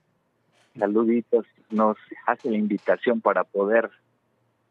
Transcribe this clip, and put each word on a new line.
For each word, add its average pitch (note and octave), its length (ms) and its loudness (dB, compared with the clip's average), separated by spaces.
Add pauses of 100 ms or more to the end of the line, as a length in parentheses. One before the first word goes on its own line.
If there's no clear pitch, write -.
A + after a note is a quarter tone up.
(800)
Saluditos, A2+ 680 0 (240)
nos G#2+ 300 0 (280)
hace A#2+ 240 -2
la A2 60 -2
invitación G#2 640 -2
para F#2+ 240 0
poder G#2 460 0 (800)